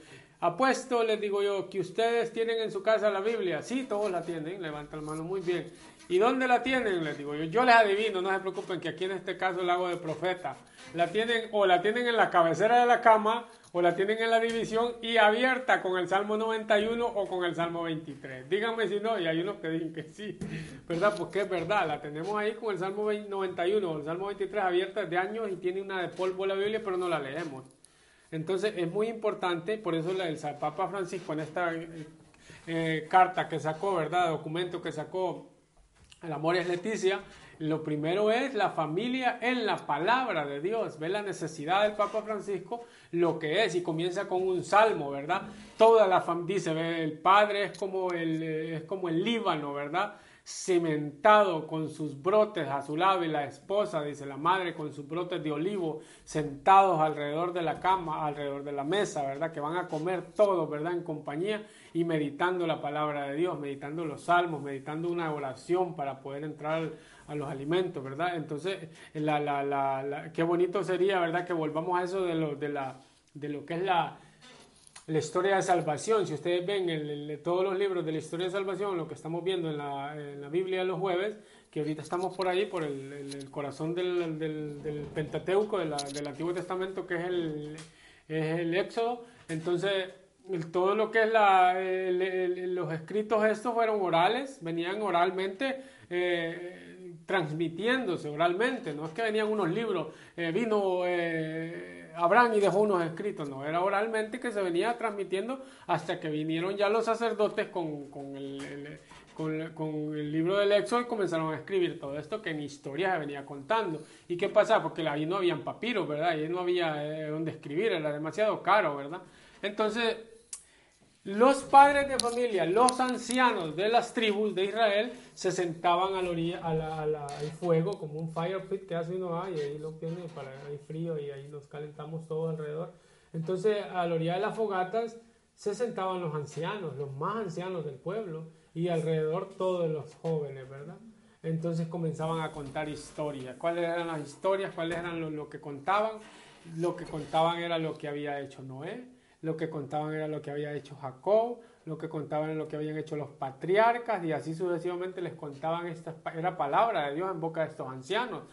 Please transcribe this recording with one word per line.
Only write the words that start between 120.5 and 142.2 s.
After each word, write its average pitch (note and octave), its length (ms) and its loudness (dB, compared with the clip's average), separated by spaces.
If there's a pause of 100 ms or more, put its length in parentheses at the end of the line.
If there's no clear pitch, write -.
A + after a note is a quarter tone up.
los A#3+ 380 4
padres C#4 440 8
de C4+ 120 -2
familia, A#3 480 2
los B3 340 6
ancianos A#3+ 760 2
de G3 140 0
las A3+ 240 4
tribus G#3+ 420 2
de F#3 120 0
Israel, G#3+ 460 2 (200)
se F#3 200 -2
sentaban F3 640 2
a F#3 40 -2
la F3+ 80 -2
orilla, E3+ 340 -2
a E3 120 -2
la, D#3 260 -4
a D3+ 60 -4
la, D3+ 180 -2
al D3 340 -8
fuego, F3 400 2
como D3+ 220 -8
un E3 100 -6
fire F#3 380 -4
pit F#3+ 180 -6
que F3 80 -6
hace E3+ 200 -4
uno, F3 260 -4
ah, F#3+ 100 -6
y D#3+ 80 -6
ahí D3 200 -4
lo D#3 140 -8
tiene E3 240 -8 (180)
para, C3+ 160 -12 (180)
hay C#3+ 80 -10 (100)
frío D#3+ 320 -6
y C#3+ 120 -8
ahí C#3 180 -12
nos D3 180 -14
calentamos D3+ 600 -10
todos D#3+ 220 -2
alrededor. D#3 420 -6 (400)
Entonces, F#3 580 0
a F3+ 160 0
la E3+ 80 0
orilla E3 200 0
de F#3 60 0
las G#3+ 140 -2
fogatas G#3+ 640 -2 (380)
se G#3 200 -4
sentaban F#3 460 -2
los D#3+ 140 -4
ancianos, D#3 640 -6
los C#3 200 -6
más F3+ 200 -2
ancianos F3+ 500 -6
del C#3 80 -8
pueblo, E3+ 500 -8 (300)
y E3+ 140 0
alrededor D#3+ 680 0
todos F3+ 340 0
los D3+ 260 -6
jóvenes, C#3 520 -4
¿verdad? D3 280 -16 (460)
Entonces E3 460 -2
comenzaban D#3+ 540 -2